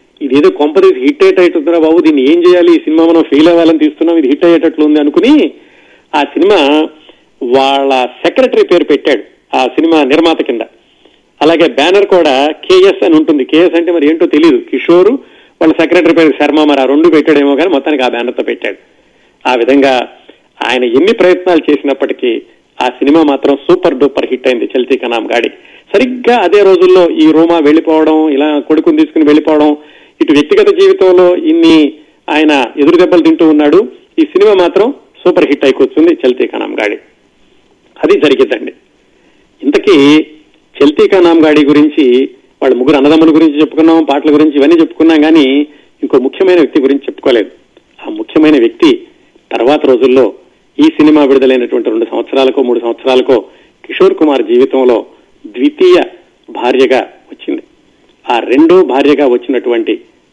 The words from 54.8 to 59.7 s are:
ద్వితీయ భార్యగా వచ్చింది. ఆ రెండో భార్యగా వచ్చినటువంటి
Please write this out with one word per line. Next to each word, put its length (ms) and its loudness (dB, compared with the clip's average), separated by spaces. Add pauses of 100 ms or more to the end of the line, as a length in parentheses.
ద్వితీయ 560 0 (480)
భార్యగా 500 -2
వచ్చింది. 600 -12 (680)
ఆ 80 -2
రెండో 460 2
భార్యగా 420 0
వచ్చినటువంటి 760 -4 (320)